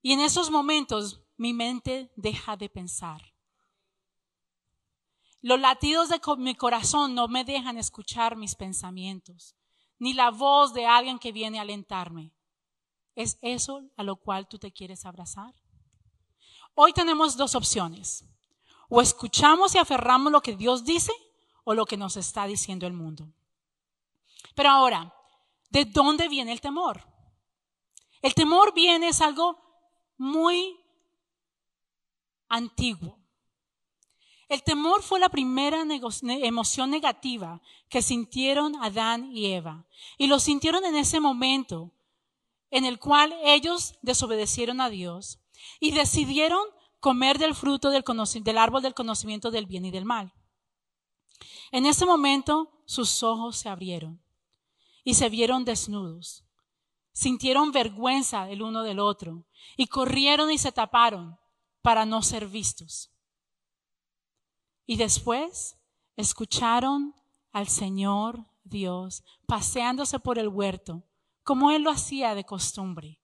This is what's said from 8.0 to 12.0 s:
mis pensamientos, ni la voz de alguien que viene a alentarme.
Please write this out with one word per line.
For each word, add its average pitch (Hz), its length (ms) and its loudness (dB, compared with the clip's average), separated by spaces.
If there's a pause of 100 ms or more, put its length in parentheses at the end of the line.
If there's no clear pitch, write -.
mis 214 220 -10
pensamientos, 185 1000 -12 (440)
ni 254 140 -4
la 247 180 2
voz 277 440 4
de 240 120 -2
alguien 247 320 4
que 240 140 -10
viene 220 260 -8
a 208 40 -8
alentarme. 180 680 -10 (840)